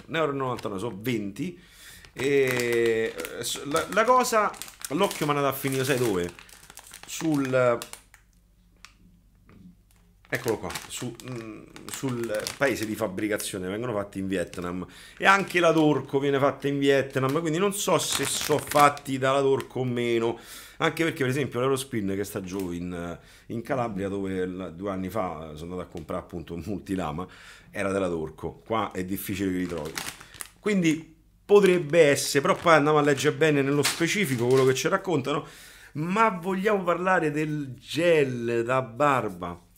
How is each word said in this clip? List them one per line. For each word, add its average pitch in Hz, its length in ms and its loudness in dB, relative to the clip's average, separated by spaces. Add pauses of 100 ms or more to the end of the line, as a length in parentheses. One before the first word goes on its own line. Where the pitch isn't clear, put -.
Un 143 80 -8
euro 151 160 0
e 139 40 -4
novantanove, 117 440 -6
sono 101 200 -8
venti. 113 640 -6 (500)
E, 120 1040 2
eh, - 280 -10
s-, - 220 -6
la, 156 260 -2
la 202 120 2
cosa... 233 480 2 (380)
l'occhio 160 380 0
mi 147 60 2
è - 20 0
andato 139 200 0
a - 20 -8
finire, 135 280 -2
sai 131 140 0
dove? 92 300 0 (760)
Sul... 131 720 2 (2500)
Eccolo 120 280 -2
qua, 90 120 -8 (160)
su, 120 280 -10 (120)
mm, 113 360 -12 (280)
sul 117 520 -4 (120)
paese 110 300 0
di 107 100 -4
fabbricazione, 101 720 -4
vengono 110 260 -4
fatti 101 260 -6
in 95 80 -4
Vietnam, 90 580 -4 (320)
e 180 80 0
anche 196 340 4
la 165 140 6
Torco 147 460 2
viene 139 180 2
fatta 139 300 0
in 143 100 -2
Vietnam, 139 600 2
quindi 165 180 -2
non 196 160 0
so 185 240 0
se - 280 -2
so - 340 0
fatti 139 580 2
dalla 135 240 2
Torco 131 380 0
o 131 60 -2
meno, 120 520 0 (400)
anche 160 260 -2
perché, 156 200 -2
per 123 60 0
esempio, 127 300 -2
l'Eurospin 123 560 -2
che 101 80 -2
sta 98 180 -8
giù 92 300 -6
in, 87 460 -8 (300)
in 113 160 -8
Calabria, 117 440 -4
dove 95 380 -4
la, 92 240 -8
due 90 220 -8
anni 95 180 -4
fa 85 460 -6
sono 82 160 -12
andato 90 100 -8
a 85 100 -12
comprare, 87 300 -8
appunto, 85 320 -10
un 85 120 -8
multilama, 90 640 -4 (440)
era 98 200 -2
della 95 160 0
Torco. 80 580 -6
Qua 110 260 -2
è 92 120 -6
difficile 95 480 -4
che 90 60 -2
li 90 100 -2
trovi, 80 240 -8 (680)
quindi 165 580 0 (260)
potrebbe 180 580 6
essere, 143 400 6
però 185 140 4
poi 165 200 6
andiamo 151 240 6
a - 20 4
leggere 143 340 2
bene 143 280 4
nello 143 200 2
specifico 156 640 0
quello 131 180 6
che 131 100 6
ci 156 120 0
raccontano. 147 580 0 (480)
Ma 185 360 2
vogliamo 190 540 0
parlare 175 480 2
del 151 420 -4
gel 127 880 2
da 127 200 0
barba? 110 760 0 (180)